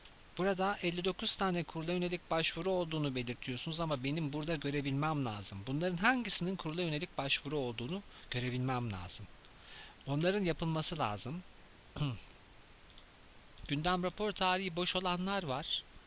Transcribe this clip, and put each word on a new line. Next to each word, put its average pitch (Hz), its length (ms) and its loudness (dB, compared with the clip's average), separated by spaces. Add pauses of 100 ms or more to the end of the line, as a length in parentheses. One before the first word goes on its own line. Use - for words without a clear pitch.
(380)
Burada 190 440 4
elli 175 220 2
dokuz 190 320 0
tane 180 280 2
kurula 160 280 -2
yönelik 180 380 0
başvuru 165 400 2
olduğunu 156 440 2
belirtiyorsunuz 127 680 -2
ama 151 240 0
benim 147 280 0
burada 156 240 0
görebilmem 143 680 2
lazım. 101 420 -2
Bunların 165 300 0
hangisinin 196 600 4
kurula 165 260 -2
yönelik 160 360 -2
başvuru 139 400 0
olduğunu 127 440 -2 (280)
görebilmem 123 640 0
lazım. 92 340 -4 (800)
Onların 175 380 2
yapılması 160 540 2
lazım. 127 440 0 (540)
<clears throat> 135 320 -2 (1400)
Gündem 175 340 2
rapor 202 300 0
tarihi 185 440 2
boş 175 200 2
olanlar 185 460 2
var. 143 400 -2 (240)